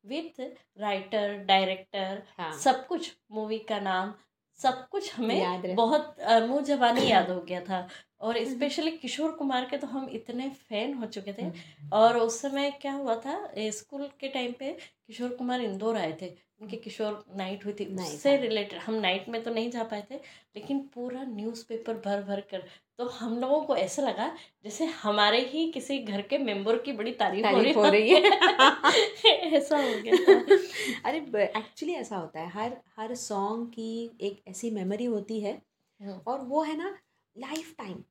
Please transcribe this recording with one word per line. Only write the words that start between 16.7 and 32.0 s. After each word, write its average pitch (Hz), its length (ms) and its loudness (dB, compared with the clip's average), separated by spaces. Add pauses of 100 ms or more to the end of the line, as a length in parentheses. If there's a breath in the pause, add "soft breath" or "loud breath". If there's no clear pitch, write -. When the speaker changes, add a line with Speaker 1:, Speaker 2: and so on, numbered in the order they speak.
Speaker 1:
किशोर 208 480 -6 (120)
नाइट 196 280 -8
हुई 208 80 -6
थी, 202 220 -8
Speaker 2:
नाइट, 180 140 -6
Speaker 1:
उससे 151 220 0
Speaker 2:
हाँ। 277 80 6
Speaker 1:
रिलेटेड 220 400 -2
हम 220 160 -4
नाइट 190 340 0
में 233 140 -6
तो 233 120 -6
नहीं 233 160 -2
जा 240 140 -4
पाए 208 260 -8
थे, 277 100 -12 (360 loud breath)
लेकिन 269 380 -4
पूरा 247 300 -8
न्यूज़पेपर 226 720 -8
भर 202 280 -4
भर 196 180 -4
कर, 185 240 -12 (340 loud breath)
तो 247 100 -6
हम 233 300 -6
लोगों 269 240 2
को 294 140 2
ऐसा - 260 0
लगा 254 340 -2 (280 loud breath)
जैसे 214 200 -4
हमारे 208 560 2
ही 311 320 -2
किसी 269 260 -4
घर 214 240 -4
के 277 160 -2
मेंबर 214 400 0
की 277 140 -6
बड़ी 226 200 -4
तारीफ 202 340 0
हो 208 40 6
रही 190 100 6
Speaker 2:
तारीफ 269 160 4
हो 208 80 6
रही 208 260 6
है। 370 100 12
Speaker 1:
<laughs> 392 1160 6
ऐसा 311 400 2
हो 285 60 4
गया 226 320 2
था। - 440 8 (460 loud breath)
Speaker 2:
<laughs> - 0 -
अरे, 311 160 -2
ब-, 254 160 -6
actually 220 580 -2
ऐसा 247 220 -6